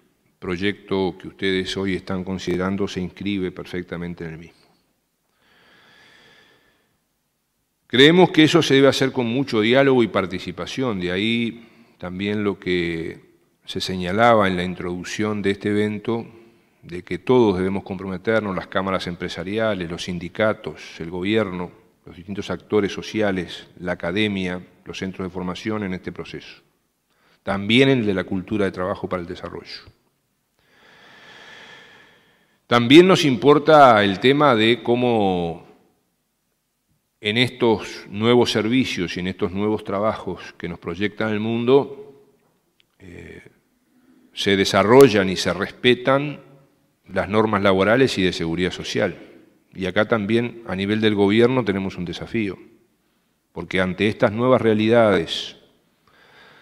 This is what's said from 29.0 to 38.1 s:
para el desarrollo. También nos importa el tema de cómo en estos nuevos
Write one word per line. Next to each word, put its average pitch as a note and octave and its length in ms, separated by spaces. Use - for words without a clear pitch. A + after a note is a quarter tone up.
para F2+ 140
el E2+ 80
desarrollo. E2+ 540
También B2 400
nos F3 200
importa C#3 760
el G2 160
tema C3+ 380
de A2+ 260
cómo G2+ 880
en G#2+ 160
estos A#2+ 720
nuevos A2+ 420